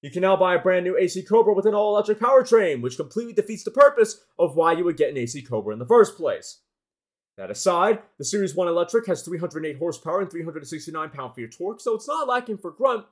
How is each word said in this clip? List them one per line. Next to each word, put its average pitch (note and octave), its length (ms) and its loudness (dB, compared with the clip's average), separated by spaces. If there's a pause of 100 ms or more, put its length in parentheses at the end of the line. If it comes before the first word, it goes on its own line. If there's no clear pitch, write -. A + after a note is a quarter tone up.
You C#3+ 80 -14
can F3+ 120 -4
now F#3+ 120 4
buy F3+ 220 4
a - 20 2
brand F3+ 260 2
new F3+ 140 0
A F#3 80 2
C F#3 160 -6
Cobra G#3+ 320 4
with G3 120 0
an G#3+ 80 2
all-electric G#3 440 0
powertrain, A3+ 640 4
which B2 140 -6
completely A3+ 360 -8
defeats G#3 300 -4
the G#3+ 80 -8
purpose C4 540 4 (160)
of D#3 160 0
why E3 160 4
you E3+ 100 -2
would F3 140 -2
get C#3+ 140 2
an C#3+ 80 -6
A A#2+ 80 -4
C C3+ 140 -10
Cobra G#2+ 320 -6
in G#2+ 60 -10
the B2 80 -12
first A3+ 300 6
place. A#2+ 460 -6 (720)
That F#2+ 120 -14
aside, F3 520 0 (180)
the C#3+ 60 -10
Series F#3+ 320 -4
One F3+ 100 0
Electric F3 400 -2
has F#3 160 -4
three E3+ 160 -10
hundred D#3+ 260 -8
eight D3 140 -8
horsepower E3 420 -4
and F#3+ 80 -6
three E3+ 140 -12
hundred D#3 240 -12
sixty-nine D#3 440 -10
pound-feet B2+ 340 -12
of A2+ 120 -18
torque, G3+ 240 -10
so A3+ 140 -4
it's A3 140 -10
not D4+ 180 -4
lacking B3 320 -4
for E3+ 140 -12
grunt A#3+ 400 -2